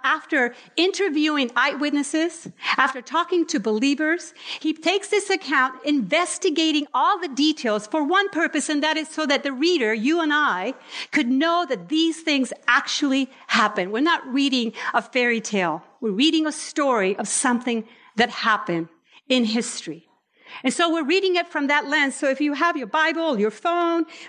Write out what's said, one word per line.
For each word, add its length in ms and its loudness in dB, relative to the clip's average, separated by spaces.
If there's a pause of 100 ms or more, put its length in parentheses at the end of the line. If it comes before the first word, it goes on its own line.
after 520 0 (240)
interviewing 760 0
eyewitnesses, 920 0 (300)
after 240 0
talking 460 0
to 120 -2
believers. 720 0 (280)
He 120 -2
takes 360 -2
this 200 0
account, 460 0 (100)
investigating 1080 0
all 240 2
the 100 -6
details 580 0
for 160 -2
one 280 2
purpose, 400 -2
and 120 0
that 140 0
is 140 -6
so 160 -4
that 160 2
the 100 -4
reader, 400 2
you 300 0
and 100 0
I, 400 0 (400)
could 160 0
know 400 2
that 220 -6
these 320 0
things 280 0 (160)
actually 600 2 (200)
happen. 420 2
We're 100 -2
not 320 2
reading 400 0 (220)
a 80 2
fairy 400 0
tale. 420 -2 (160)
We're 120 -2
reading 340 2
a 60 -2
story 640 0
of 120 -6
something 580 0 (280)
that 160 2
happened 580 -2 (400)
in 160 4
history. 600 -4 (580)
And 100 0
so 180 2
we're 140 0
reading 300 0
it 140 -2
from 180 -2
that 220 0
lens. 260 0
So 160 0
if 100 -4
you 120 0
have 240 0
your 100 -6
Bible, 520 0
your 120 2
phone, 560 0 (220)